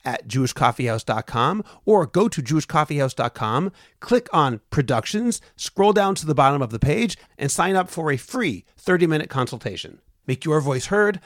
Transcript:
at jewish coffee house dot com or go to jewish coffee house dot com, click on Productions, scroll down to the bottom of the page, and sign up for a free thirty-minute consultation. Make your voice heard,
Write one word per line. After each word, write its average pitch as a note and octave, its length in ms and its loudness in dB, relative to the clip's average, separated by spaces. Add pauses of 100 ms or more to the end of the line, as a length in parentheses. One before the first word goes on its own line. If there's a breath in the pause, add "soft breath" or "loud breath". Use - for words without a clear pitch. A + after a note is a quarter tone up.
at B2+ 220 -6
jewish B2+ 260 0
coffee B2 340 0
house A2 180 -2
dot A2 220 -4
com C#3+ 360 0 (220 loud breath)
or G3 220 4
go G3 220 2
to D#3 140 -4
jewish D3+ 240 -2
coffee D3+ 320 0
house C3+ 160 0
dot B2 200 -4
com, B2+ 380 -2 (280 soft breath)
click A#3+ 320 0
on C3+ 280 2 (100)
Productions, D3 720 -2 (140 soft breath)
scroll - 380 2
down G3 240 2
to D#3 100 -8
the D3+ 80 0
bottom C#3 280 4
of A#2 80 -6
the A2+ 80 -6
page, F3 380 0 (200 soft breath)
and C#3 140 -4
sign F#3+ 260 0
up F#3 120 0
for D#3+ 220 -4
a C#3 60 0
free C#3 480 -4 (120)
thirty-minute E3+ 540 0
consultation. A#2 680 -6 (260)
Make C3 180 -4
your D#3 160 2
voice C3+ 260 -4
heard, G#3 400 0